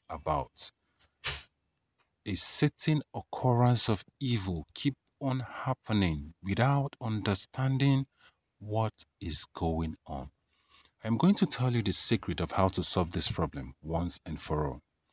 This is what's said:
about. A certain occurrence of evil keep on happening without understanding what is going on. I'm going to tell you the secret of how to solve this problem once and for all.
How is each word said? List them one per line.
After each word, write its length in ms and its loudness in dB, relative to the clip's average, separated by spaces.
about. 600 -8
A 100 -4
certain 680 2
occurrence 760 4
of 120 0
evil 520 -4
keep 220 -4
on 220 -4
happening 1000 -4
without 600 -2
understanding 1040 0
what 340 -6
is 340 0
going 440 -6
on. 220 -12
I'm 140 -4
going 180 2
to 100 2
tell 300 -2
you 60 0
the 100 0
secret 480 4
of 120 -4
how 180 0
to 120 2
solve 300 6
this 180 2
problem 520 -6
once 440 -6
and 160 -12
for 260 -6
all. 140 -12